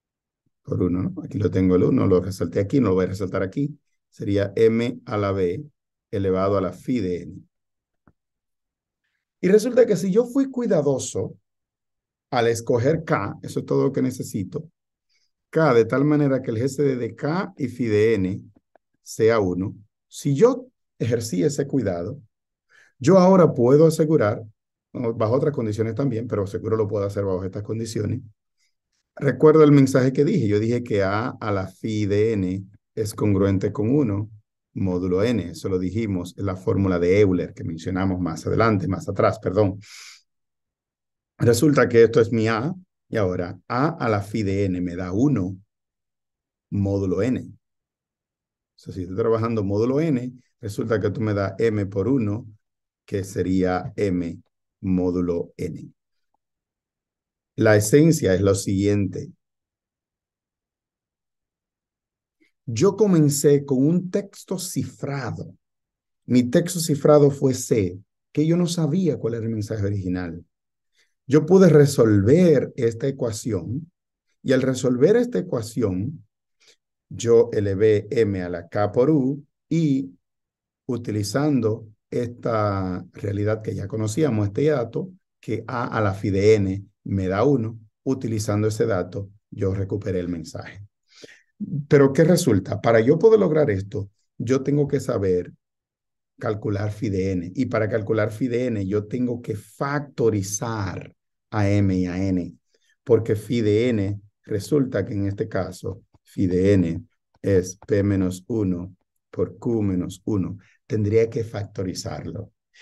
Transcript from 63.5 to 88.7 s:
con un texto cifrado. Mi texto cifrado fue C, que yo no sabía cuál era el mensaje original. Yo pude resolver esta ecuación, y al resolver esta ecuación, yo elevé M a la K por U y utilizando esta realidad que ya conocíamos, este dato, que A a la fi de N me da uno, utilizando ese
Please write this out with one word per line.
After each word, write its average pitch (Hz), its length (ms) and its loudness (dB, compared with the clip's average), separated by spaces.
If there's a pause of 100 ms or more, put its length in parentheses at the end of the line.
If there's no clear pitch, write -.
con 131 220 2
un 180 240 0
texto - 480 -8
cifrado. - 960 -8 (720)
Mi 123 200 2
texto 165 360 0
cifrado 147 500 4
fue 135 240 0
C, 101 440 -2 (340)
que 151 140 0
yo 170 100 2
no 180 100 2
sabía 160 520 -2
cuál 117 160 -4
era 113 100 -6
el 113 80 -4
mensaje 104 340 -4
original. 92 580 -6 (840)
Yo 147 180 4
pude 185 220 8
resolver 143 1080 6
esta 117 320 -2
ecuación, 107 800 -6 (520)
y 123 100 0
al 127 100 2
resolver 131 540 2
esta 240 220 -2
ecuación, 117 840 -4 (840)
yo 117 440 4
elevé 104 580 2
M 101 320 0
a 87 60 -6
la 85 200 -8
K 104 240 -2
por 104 180 2
U 143 340 0 (240)
y 143 420 0 (760)
utilizando 113 1000 -2 (220)
esta 104 1040 -2
realidad 104 500 -4
que - 120 -6
ya 98 140 -8
conocíamos, 107 600 0
este 139 180 -2
dato, 147 440 -2 (300)
que 110 260 -6
A 123 200 -6 (100)
a 113 40 0
la 98 140 0
fi 101 160 -4
de 101 240 6
N 98 300 0 (200)
me 95 240 -2
da 98 160 0
uno, 117 340 0 (240)
utilizando 107 640 -2
ese 110 200 0